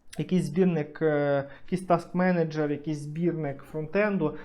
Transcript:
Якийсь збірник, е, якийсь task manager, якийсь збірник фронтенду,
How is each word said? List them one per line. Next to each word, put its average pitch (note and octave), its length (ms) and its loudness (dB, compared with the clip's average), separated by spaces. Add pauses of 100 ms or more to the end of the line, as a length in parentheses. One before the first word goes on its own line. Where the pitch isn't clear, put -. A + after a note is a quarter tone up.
(180)
Якийсь D#3+ 280 2
збірник, D#3 560 0
е, C#3+ 460 2 (180)
якийсь - 220 -4
task E3+ 260 2
manager, E3 580 2
якийсь D3 260 -2
збірник D3+ 640 -2
фронтенду, E3 800 0